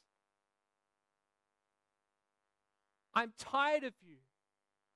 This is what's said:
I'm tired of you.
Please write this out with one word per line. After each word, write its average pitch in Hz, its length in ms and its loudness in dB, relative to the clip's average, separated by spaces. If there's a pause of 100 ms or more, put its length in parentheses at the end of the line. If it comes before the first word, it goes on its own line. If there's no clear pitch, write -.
(3250)
I'm 226 260 0
tired 285 460 0
of 240 160 -6
you. 170 160 -20 (800)